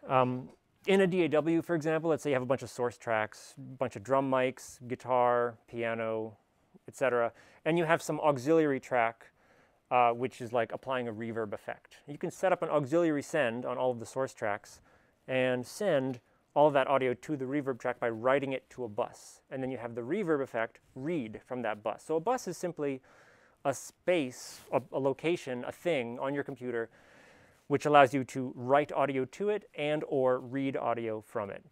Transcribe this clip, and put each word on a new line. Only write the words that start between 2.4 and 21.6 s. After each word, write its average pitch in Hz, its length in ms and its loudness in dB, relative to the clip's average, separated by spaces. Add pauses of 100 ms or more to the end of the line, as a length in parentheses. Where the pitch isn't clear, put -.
a 123 40 -4
bunch 127 160 0
of 107 60 -10
source 123 280 -4
tracks, - 600 -4
a 139 40 -16
bunch 131 340 -6
of 107 80 -10
drum 135 260 2
mics, 127 600 -2
guitar, 120 680 2 (140)
piano, 113 680 -4 (540)
et - 80 -18
cetera, 120 340 2 (320)
and 160 140 2
you 170 80 2
have 160 160 4
some 151 180 -4
auxiliary 147 640 2
track, 117 460 0 (640)
uh, 123 220 6
which 120 300 -4
is 117 100 -8
like 117 220 0
applying 127 340 -4
a 113 60 -6
reverb 110 400 -6
effect. - 440 -12 (100)
You 147 100 -14
can 175 120 -6
set 185 220 0
up 175 100 2
an 160 80 -2
auxiliary 151 540 2
send 127 420 0
on 123 120 -4
all 127 140 2
of 117 80 -6
the 110 60 -10
source 131 280 -4
tracks - 480 -6 (460)
and 127 380 0
send 135 540 -2 (360)
all 147 100 8
of 147 80 6
that 135 140 4
audio 131 260 4
to 147 240 -6
the 131 80 -6
reverb 131 340 -2
track 123 200 -4
by 120 100 0
writing 131 420 2
it 131 200 -6
to 127 120 -10
a 117 40 -6
bus. - 540 -8 (100)
And 135 100 -6
then 131 80 -4
you 131 80 -6
have 117 160 -10
the 120 80 -6
reverb 160 400 0
effect 117 380 -4 (160)
read 131 500 -6
from 127 160 -6